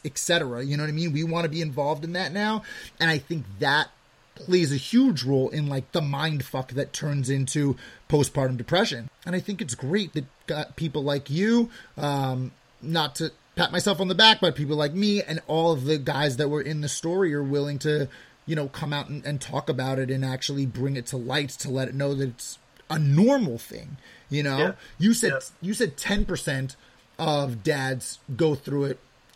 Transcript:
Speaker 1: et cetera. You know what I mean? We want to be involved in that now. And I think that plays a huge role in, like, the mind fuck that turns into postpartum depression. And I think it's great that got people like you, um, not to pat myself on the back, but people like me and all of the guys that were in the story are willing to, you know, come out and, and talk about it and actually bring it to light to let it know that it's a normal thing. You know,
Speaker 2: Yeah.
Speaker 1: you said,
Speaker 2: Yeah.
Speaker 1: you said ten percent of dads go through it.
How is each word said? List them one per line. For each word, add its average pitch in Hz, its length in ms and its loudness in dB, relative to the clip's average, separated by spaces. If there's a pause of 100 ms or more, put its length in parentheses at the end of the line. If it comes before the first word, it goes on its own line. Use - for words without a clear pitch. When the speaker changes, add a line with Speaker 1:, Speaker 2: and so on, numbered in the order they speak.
Speaker 1:
et 135 120 -8
cetera. 135 480 0
You 143 120 -2
know 147 60 -2
what 151 60 -2
I 147 40 -4
mean? 160 180 -2
We 151 140 0
want 165 180 -2
to 160 60 0
be 165 120 -4
involved 147 440 -2
in 170 80 -6
that 180 180 -2
now. 208 320 0 (340)
And 165 140 4
I 156 60 2
think 147 280 -4 (140)
that 139 300 4 (460)
plays 165 360 2
a 143 60 0
huge 220 480 4
role 131 240 2
in, 151 180 -2
like, 135 240 -4
the 175 100 2
mind 143 440 0
fuck 131 260 -6
that 135 220 -2
turns 143 360 -2
into 139 460 2 (320)
postpartum 135 480 2
depression. 160 540 0 (160)
And 175 100 -4
I 180 60 0
think 196 200 -6
it's 120 140 -6
great 175 380 -2
that 147 100 -4 (240)
got 151 300 -6
people 156 260 -4
like 143 260 -2
you, 226 400 2 (280)
um, 135 540 -2 (300)
not 156 340 -2
to 160 180 -6 (220)
pat 143 160 2
myself 180 280 2
on 190 80 0
the 185 80 0
back, 220 240 6
but 170 160 2
people 147 220 -2
like 147 160 0
me 202 280 2
and 156 240 -6
all 165 280 2
of 131 100 -4
the 151 140 2
guys 139 400 0
that 147 100 2
were 147 140 0
in 151 200 -4
the 147 60 -2
story 170 460 0
are 143 100 0
willing 143 340 0
to, 151 300 0 (380)
you 156 100 -2
know, 143 140 -2
come 147 240 -6
out 143 160 -6
and, 139 160 -8
and 143 160 -4
talk 143 280 -4
about 131 300 0
it 127 100 0
and 135 140 0
actually 135 420 -2
bring 131 300 -2
it 120 120 -6
to 131 100 -6
light 131 320 -2
to - 200 -8
let 131 200 -2
it - 40 -10
know 143 220 0
that 135 140 0
it's - 280 -14 (320)
a 156 80 -2
normal 156 600 6
thing. - 400 -12 (320)
You 143 140 -2
know, 135 140 0
Speaker 2:
Yeah. 165 140 2 (260)
Speaker 1:
you 208 160 6
said, 214 200 0
Speaker 2:
Yeah. 135 60 -2 (220)
Speaker 1:
you 190 120 -2
said 190 240 -2
ten 202 280 0
percent 135 520 -4 (420)
of 143 420 0
dads 131 580 -2 (160)
go 156 200 2
through 139 300 -2
it. 139 140 -4 (360)